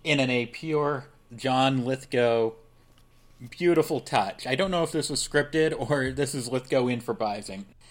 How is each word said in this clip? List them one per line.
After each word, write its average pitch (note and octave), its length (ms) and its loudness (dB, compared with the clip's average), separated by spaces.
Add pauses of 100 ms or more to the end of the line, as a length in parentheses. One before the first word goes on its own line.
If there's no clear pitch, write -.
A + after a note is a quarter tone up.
in D3 160 2
an, B2+ 120 2
a A#2+ 160 0
pure D3 640 -2 (260)
John C3 500 2
Lithgow A#2+ 680 2 (1000)
beautiful D#3+ 480 4
touch. A#2+ 480 0
I C3 80 0
don't F#3+ 160 0
know F3 100 0
if E3 100 -2
this D3+ 200 -2
was - 140 -2
scripted D3+ 520 2
or C3 340 0
this C#3 220 -2
is A#2+ 180 -6
Lithgow B2+ 380 0
improvising, G#2 760 -4 (260)